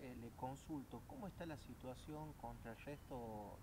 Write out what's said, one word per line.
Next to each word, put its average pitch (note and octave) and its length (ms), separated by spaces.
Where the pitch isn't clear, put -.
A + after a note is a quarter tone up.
eh, B2 180
le A#2 100
consulto, C3+ 760
¿cómo F#3 220
está F3 180
la D#3 100
situación D3+ 840
contra A#2 320
el A2 60
resto A#2 840